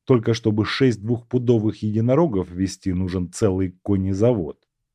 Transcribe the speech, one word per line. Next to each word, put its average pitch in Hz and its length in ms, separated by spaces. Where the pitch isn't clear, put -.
только 117 320
чтобы 110 280
шесть 110 380
двухпудовых 117 800
единорогов 113 720
везти, 92 420
нужен 90 380
целый 95 520
конезавод. 98 760